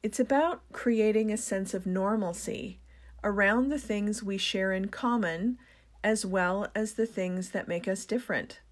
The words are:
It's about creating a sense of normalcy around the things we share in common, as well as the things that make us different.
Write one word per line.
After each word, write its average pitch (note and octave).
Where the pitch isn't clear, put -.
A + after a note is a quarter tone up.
It's G#3+
about C#4+
creating A3
a A3
sense G3
of F#3
normalcy F#3+
around G#3
the D4
things G#3
we G3
share F#3+
in F#3+
common, A3
as G#3+
well F#3
as G#3+
the A3+
things F#3
that -
make F3
us G3
different. -